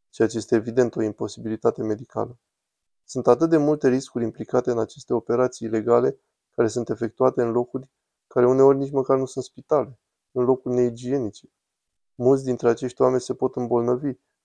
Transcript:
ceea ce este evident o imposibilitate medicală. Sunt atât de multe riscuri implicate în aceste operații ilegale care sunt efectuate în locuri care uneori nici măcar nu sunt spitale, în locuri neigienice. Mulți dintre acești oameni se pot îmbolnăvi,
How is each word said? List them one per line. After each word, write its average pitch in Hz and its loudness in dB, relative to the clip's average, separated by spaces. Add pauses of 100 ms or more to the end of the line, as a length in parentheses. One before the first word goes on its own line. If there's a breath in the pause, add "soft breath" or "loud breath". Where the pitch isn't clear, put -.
ceea - 0
ce 110 -8
este 117 -2
evident 117 0
o 120 -4
imposibilitate 110 -4
medicală. 110 -8 (640)
Sunt - -4
atât 131 6
de 165 4
multe 147 2
riscuri 123 0
implicate 117 -2
în 117 -2
aceste - -6
operații 120 -2
ilegale 117 0 (360)
care 123 2
sunt 117 -4
efectuate 127 0
în 117 -2
locuri 120 -4 (380)
care 123 2
uneori 135 6
nici 139 -6
măcar 135 0
nu 131 -4
sunt 127 -8
spitale, 135 -6 (320)
în 127 -2
locuri 127 0
neigienice. 123 -4 (680)
Mulți 135 4
dintre 127 0
acești 120 -2
oameni 127 2
se 135 -8
pot 131 -4
îmbolnăvi, 123 -2 (280)